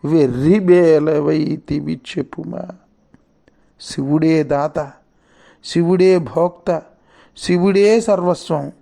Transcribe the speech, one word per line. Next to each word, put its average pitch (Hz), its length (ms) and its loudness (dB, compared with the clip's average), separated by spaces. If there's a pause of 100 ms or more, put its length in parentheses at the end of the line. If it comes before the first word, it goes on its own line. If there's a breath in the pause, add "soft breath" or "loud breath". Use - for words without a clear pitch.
వెర్రి 147 540 2
బేలవైతివి 156 1400 0
చెప్పుమా. - 680 -10 (1200)
శివుడే 151 600 0
దాత, 143 480 -4 (760 soft breath)
శివుడే 180 520 2
భోక్త, 165 640 -4 (560 soft breath)
శివుడే 196 640 2
సర్వస్వం 175 680 -2 (100)